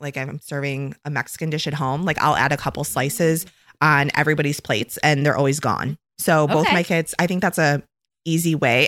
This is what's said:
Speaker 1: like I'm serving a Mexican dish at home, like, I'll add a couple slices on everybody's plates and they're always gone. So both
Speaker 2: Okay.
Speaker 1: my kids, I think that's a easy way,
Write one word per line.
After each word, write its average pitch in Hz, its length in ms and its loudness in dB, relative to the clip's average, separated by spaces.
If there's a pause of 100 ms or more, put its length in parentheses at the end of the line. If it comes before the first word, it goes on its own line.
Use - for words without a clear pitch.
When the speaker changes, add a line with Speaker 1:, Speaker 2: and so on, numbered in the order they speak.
Speaker 1:
like 143 160 -8
I'm 143 220 -8
serving 139 560 -6 (100)
a 147 60 -6
Mexican 147 400 -6
dish 156 160 -4
at 147 80 -4
home, 143 280 -2
like, 160 140 -2
I'll 147 180 2
add 127 160 2
a 143 60 -2
couple - 260 -4
slices 160 640 0 (360)
on 147 340 4
everybody's 147 460 0
plates 113 420 -4
and 147 220 2
they're 147 100 2
always 139 240 2
gone. 131 380 -2 (200)
So 156 300 2
both 156 180 2
Speaker 2:
Okay. - 80 2
Speaker 1:
my 175 80 4
kids, 165 380 -2
I 175 80 2
think 180 140 -2
that's 180 160 0
a 147 260 2 (400)
easy 165 320 0
way, 139 320 2